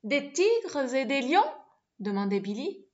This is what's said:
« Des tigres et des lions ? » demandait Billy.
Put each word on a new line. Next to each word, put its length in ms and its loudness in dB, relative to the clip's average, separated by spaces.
« 0 -
Des 260 0
tigres 640 2
et 120 2
des 160 0
lions ? » 320 2
demandait 400 -2
Billy. 540 -8